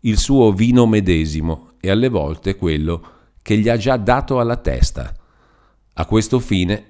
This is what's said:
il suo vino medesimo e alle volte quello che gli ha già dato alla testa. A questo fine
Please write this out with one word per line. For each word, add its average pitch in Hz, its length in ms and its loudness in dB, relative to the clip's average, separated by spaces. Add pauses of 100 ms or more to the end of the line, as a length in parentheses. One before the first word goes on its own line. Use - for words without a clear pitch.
il 107 160 0
suo 120 360 4
vino 117 340 4
medesimo 80 840 0 (100)
e 90 80 -6
alle 110 180 0
volte 92 480 -4
quello 82 460 -4 (400)
che 107 160 0
gli 110 100 0
ha 117 80 2
già 123 220 0
dato 123 420 -2
alla 117 160 -2
testa. 62 580 -2 (800)
A - 140 -4
questo 110 340 0
fine 101 500 -2